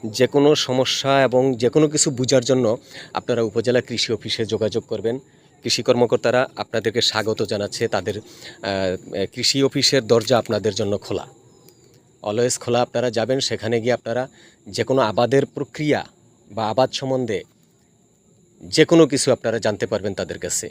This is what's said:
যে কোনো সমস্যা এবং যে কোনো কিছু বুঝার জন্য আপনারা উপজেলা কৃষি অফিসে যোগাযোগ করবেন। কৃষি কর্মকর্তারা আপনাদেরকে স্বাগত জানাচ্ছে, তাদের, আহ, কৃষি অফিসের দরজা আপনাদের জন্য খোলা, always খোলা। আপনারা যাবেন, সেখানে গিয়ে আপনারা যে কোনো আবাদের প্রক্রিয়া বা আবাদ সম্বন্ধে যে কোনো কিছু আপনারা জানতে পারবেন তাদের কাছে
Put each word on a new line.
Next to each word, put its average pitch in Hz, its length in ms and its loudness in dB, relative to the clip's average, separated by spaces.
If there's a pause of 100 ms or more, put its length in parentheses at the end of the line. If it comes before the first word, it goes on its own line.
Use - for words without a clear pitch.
যে 113 200 2
কোনো 143 280 4
সমস্যা 135 680 0
এবং 127 320 2
যে 117 140 0
কোনো 156 200 4
কিছু 151 220 0
বুঝার 127 340 2
জন্য 123 340 2 (340)
আপনারা 117 300 -2
উপজেলা 117 380 0
কৃষি 117 320 -4
অফিসে 110 340 -4
যোগাযোগ 107 380 -2
করবেন। 113 340 -4 (440)
কৃষি 120 200 -2
কর্মকর্তারা 120 760 2
আপনাদেরকে 110 440 -2
স্বাগত 107 420 -2
জানাচ্ছে, 104 460 -4
তাদের, 98 300 -4
আহ, 95 1120 -6
কৃষি 131 300 -2
অফিসের 131 440 0
দরজা 117 320 4
আপনাদের 104 360 -2
জন্য 101 240 -2
খোলা, - 280 -6 (960)
always 120 380 0
খোলা। 120 220 2
আপনারা 120 280 -2
যাবেন, 113 300 0
সেখানে 113 400 -2
গিয়ে 120 120 0
আপনারা 120 360 -4 (380)
যে 104 180 -4
কোনো 131 180 2
আবাদের 120 440 2
প্রক্রিয়া 143 540 -4 (500)
বা 107 180 -4
আবাদ 127 240 2
সম্বন্ধে 127 500 -4 (1200)
যে 117 220 4
কোনো 165 220 8
কিছু 131 260 0
আপনারা 113 260 -2
জানতে 104 280 -2
পারবেন 98 280 -4
তাদের 90 240 -6
কাছে - 320 -6